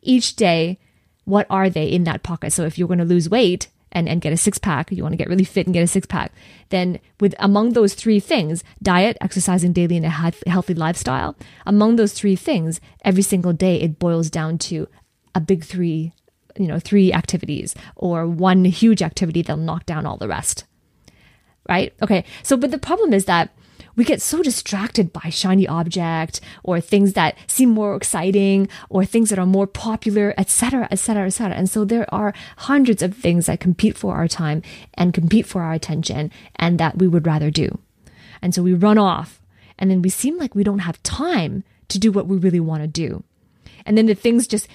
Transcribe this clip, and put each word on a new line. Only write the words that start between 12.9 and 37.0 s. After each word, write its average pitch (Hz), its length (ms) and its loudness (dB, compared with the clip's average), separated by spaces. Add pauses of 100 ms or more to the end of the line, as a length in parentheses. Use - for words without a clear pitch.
every 196 200 2
single 180 300 0
day 180 280 0
it 156 160 -4
boils 165 320 -2
down 160 300 -6
to - 280 -8 (460)
a 185 80 0
big 165 220 0
three, 165 500 -4 (460)
you 190 80 0
know, 156 100 -4
three 190 340 4
activities - 640 -4 (220)
or 170 320 -2
one 180 380 4
huge 202 360 4
activity 165 400 -2
that'll 156 220 -4
knock 165 240 -6
down 151 180 -6
all 147 120 -8
the 107 100 -8
rest. - 380 -6 (1000)
Right? - 240 0 (120)
Okay. 190 200 0 (200)
So, 269 120 2
but 254 140 0
the 285 80 -4
problem 339 360 0
is 196 120 2
that 170 240 0 (480)
we 240 60 4
get 190 180 0
so 339 220 -2
distracted 208 680 -2
by 165 160 -10
shiny 190 360 2
object 165 760 -4 (220)
or 175 180 -2
things 196 320 2
that 165 240 0 (100)
seem 254 220 4
more 208 260 0
exciting 196 720 2 (220)
or 185 160 0
things 226 240 2
that 190 100 -2
are 180 60 0
more 190 220 2
popular, 214 720 -2
et 190 120 -2
cetera, 247 420 0
et 190 80 -2
cetera, 208 280 -2
et - 20 -2
cetera. 220 260 -4
And 190 140 0
so 214 160 -2
there 226 280 -2
are 208 200 -2 (240)
hundreds 262 440 2
of 190 140 -4
things 170 300 0
that - 160 -2
compete 180 360 0
for 196 160 -4
our 170 140 0
time 160 340 -4 (340)
and 175 180 2
compete 170 320 2
for 185 160 -6
our 165 100 -4
attention 160 580 -4 (280)
and 175 200 0
that 165 200 0
we 185 100 4